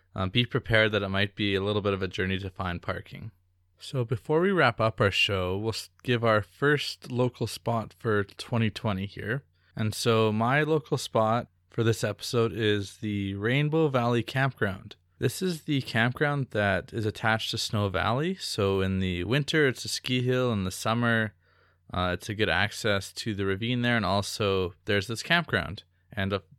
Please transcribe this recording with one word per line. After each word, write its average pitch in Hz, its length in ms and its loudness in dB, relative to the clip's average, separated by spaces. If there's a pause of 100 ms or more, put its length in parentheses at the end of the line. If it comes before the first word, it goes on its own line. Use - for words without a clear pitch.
(160)
um, 95 140 -2
be 120 140 2
prepared 110 460 2
that 101 140 0
it 98 40 -2
might 98 280 0
be 101 180 2
a 95 80 2
little 104 200 0
bit 101 120 2
of 95 80 -2
a 92 60 0
journey 92 320 -2
to 95 100 -6
find 87 320 -6
parking. - 480 -10 (480)
So 127 260 -6
before 151 360 0
we 190 100 2
wrap 147 300 4
up 110 200 2
our 101 120 4
show, 92 440 0
we'll 107 120 -4
s-, - 220 -6 (120)
give 120 220 0
our 107 180 4
first - 720 -2
local 123 340 0
spot - 500 -4
for 104 280 0
twenty 113 460 -2
twenty 98 360 -4
here. 110 380 -6 (320)
And 107 180 -2
so 110 380 4
my 120 300 2
local 151 360 0
spot 113 480 2 (220)
for 117 160 -2
this 110 180 2
episode 113 520 0
is 104 480 0
the 101 320 -2
Rainbow 147 540 2
Valley 120 340 2
Campground. 110 760 -2 (220)
This 123 240 -2
is 175 220 -4
the 139 180 0
campground 127 680 0
that 101 420 0
is 107 100 -2
attached 110 460 -2
to 113 80 -4
Snow 104 320 0
Valley. 117 460 0
So 98 440 0
in 95 200 0
the 90 240 0
winter, 143 440 2
it's - 160 -6
a 117 40 -10
ski 127 340 -2
hill. 127 320 0
In 98 100 0
the 92 60 -2
summer, 113 640 0 (580)
uh, 90 220 0
it's - 160 -8
a 104 40 -6
good 101 140 0
access 98 640 0
to 110 220 -6
the 98 100 -4
ravine 117 380 -2
there. 120 160 2
And 98 80 -2
also, 98 640 0 (140)
there's 101 200 0
this 113 160 -8
campground. 104 600 0 (280)
And 98 220 -4
of, 98 120 -2 (140)